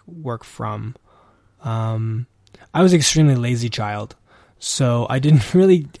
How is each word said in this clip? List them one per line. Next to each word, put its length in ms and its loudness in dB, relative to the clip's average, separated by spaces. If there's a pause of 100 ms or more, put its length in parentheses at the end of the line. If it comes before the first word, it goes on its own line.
work 380 -12
from. 500 -10 (680)
Um, 640 -4 (480)
I 80 2
was 100 6
an 60 4
extremely 380 2
lazy 340 -4
child, 440 -8 (440)
so 500 -2
I 120 -2
didn't 340 4
<laughs> 0 -
really 320 4 (140)